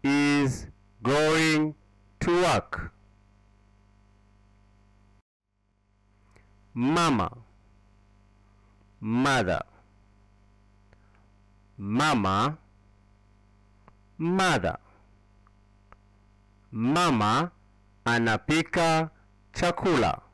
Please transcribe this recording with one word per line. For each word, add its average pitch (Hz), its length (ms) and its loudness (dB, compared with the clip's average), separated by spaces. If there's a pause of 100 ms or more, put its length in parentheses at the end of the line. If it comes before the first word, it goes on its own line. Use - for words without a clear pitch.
is 143 640 0 (360)
going 156 680 2 (480)
to 180 100 0
work. 156 640 0 (3750)
Mama. 135 560 0 (1700)
Mother. 117 600 0 (2250)
Mama. 113 800 0 (1600)
Mother. 165 600 0 (1900)
Mama 127 800 0 (540)
anapika 156 1040 0 (440)
chakula. 170 680 0 (120)